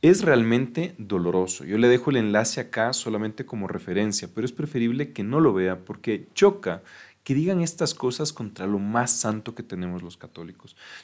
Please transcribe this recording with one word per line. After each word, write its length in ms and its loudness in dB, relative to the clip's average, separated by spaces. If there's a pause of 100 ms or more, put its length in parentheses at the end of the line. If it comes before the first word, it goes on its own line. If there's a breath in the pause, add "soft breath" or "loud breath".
Es 160 8
realmente 760 2
doloroso. 640 -2
Yo 140 -2
le 100 6
dejo 220 4
el 80 2
enlace 420 0
acá 320 -2
solamente 520 -4
como 220 -8
referencia, 680 -2
pero 120 -6
es 80 -4
preferible 600 -2
que 120 -6
no 160 0
lo 120 6
vea 320 0
porque 480 -6
choca 520 2 (400 loud breath)
que 100 -2
digan 260 0
estas 320 -2
cosas 400 -4
contra 360 -8
lo 100 2
más 320 0
santo 460 -2
que 80 -12
tenemos 400 -8
los 120 -16
católicos. 600 -20 (280 loud breath)